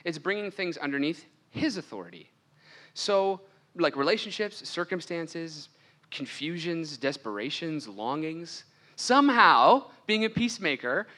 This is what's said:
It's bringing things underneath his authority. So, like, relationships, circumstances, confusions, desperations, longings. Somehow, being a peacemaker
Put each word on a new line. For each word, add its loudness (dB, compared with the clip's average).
It's -4
bringing -4
things -6
underneath -4
his -2
authority. -12
So, 0
like, 0
relationships, -2
circumstances, -8
confusions, -6
desperations, -6
longings. -6
Somehow, 8
being 2
a 0
peacemaker -2